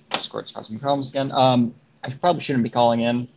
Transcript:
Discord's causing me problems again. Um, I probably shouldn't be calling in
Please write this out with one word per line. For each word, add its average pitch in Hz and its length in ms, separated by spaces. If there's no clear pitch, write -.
Discord's - 400
causing - 240
me 110 60
problems 139 280
again. 135 220
Um, 127 420
I 135 80
probably 160 300
shouldn't 127 220
be 113 60
calling 117 320
in 120 360